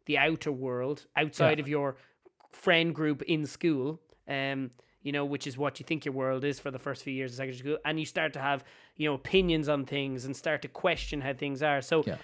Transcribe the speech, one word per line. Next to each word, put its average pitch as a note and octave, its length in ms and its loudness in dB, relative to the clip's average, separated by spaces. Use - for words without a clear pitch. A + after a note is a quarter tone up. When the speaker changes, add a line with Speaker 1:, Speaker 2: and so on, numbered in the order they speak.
Speaker 1:
the C#3+ 120 2
outer D3+ 340 2
world C3 540 -4
outside D#3 400 4
Speaker 2:
Yeah. D3+ 60 -4
Speaker 1:
of C#3 60 -6
your C#3+ 280 -2
friend E3 420 4
group D3+ 280 0
in D#3 240 2
school, D3+ 560 0
um, C3+ 420 -2
you C#3+ 100 -4
know, C#3+ 120 0
which C#3+ 220 -4
is B2+ 100 -8
what C#3 240 -2
you C#3 40 -12
think D#3+ 200 -2
your C#3 80 -2
world C3 320 0
is C#3+ 160 -2
for C#3+ 100 -6
the C3 80 -8
first C3+ 240 -6
few C3+ 100 -8
years C3 200 -4
of A#2+ 40 -14
secondary C3 220 -8
school. C#3+ 280 -4
And D#3 120 0
you D#3 60 -2
start D#3 300 -2
to C#3+ 40 -6
have, C#3 260 0
you D3+ 120 0
know, C#3+ 60 2
opinions E3 520 4
on C#3 200 0
things C3+ 400 -4
and C3+ 100 -6
start D#3 260 -2
to C#3+ 60 -10
question D#3 540 -2
how C3+ 100 -2
things C#3 300 -4
are. C#3+ 180 4
So D#3 260 2
Speaker 2:
Yeah. F#2+ 180 -2